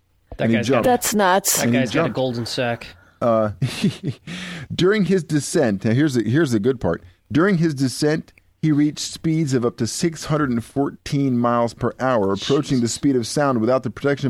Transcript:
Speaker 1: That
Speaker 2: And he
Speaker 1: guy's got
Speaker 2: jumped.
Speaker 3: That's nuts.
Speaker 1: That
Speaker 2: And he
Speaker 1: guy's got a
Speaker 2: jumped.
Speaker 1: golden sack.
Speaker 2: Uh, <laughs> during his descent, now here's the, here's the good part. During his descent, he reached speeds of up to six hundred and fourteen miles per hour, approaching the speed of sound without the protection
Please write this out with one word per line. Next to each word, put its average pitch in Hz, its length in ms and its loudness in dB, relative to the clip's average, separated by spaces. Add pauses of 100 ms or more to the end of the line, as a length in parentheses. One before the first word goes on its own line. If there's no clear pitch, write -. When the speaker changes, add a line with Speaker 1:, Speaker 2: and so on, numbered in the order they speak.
(380)
Speaker 1:
That 117 80 -2
Speaker 2:
And 113 60 2
he 113 60 4
Speaker 1:
guy's 117 120 -2
got 135 40 4
Speaker 2:
jumped. 113 120 2
Speaker 3:
That's 247 280 2
nuts. 196 440 2
Speaker 1:
That 151 100 0
Speaker 2:
And 120 80 2
he 135 60 2
Speaker 1:
guy's 123 100 -2
got 151 80 0
a 165 60 2
Speaker 2:
jumped. 117 100 -6
Speaker 1:
golden 123 320 -2
sack. 120 400 -4 (340)
Speaker 2:
Uh, 110 300 2 (600)
<laughs> - 640 -12
during 196 320 2
his 180 180 2
descent, 139 640 0
now 110 60 4
here's 139 240 2
the, 113 80 2
here's 131 280 2
the 110 80 2
good 120 200 0
part. 85 240 -2 (280)
During 175 260 4
his 160 180 0
descent, 147 560 -2 (300)
he 156 100 2
reached 147 280 2
speeds 160 540 -2
of 120 120 2
up 117 120 0
to 113 100 -2
six - 380 -4
hundred 151 240 0
and 117 140 -2
fourteen 139 760 -2
miles 120 360 0
per 123 260 -4
hour, 113 320 2
approaching 139 480 0
the 117 80 0
speed 135 300 0
of 113 100 -2
sound 135 320 0
without 120 240 2
the 120 60 -6
protection 139 400 -2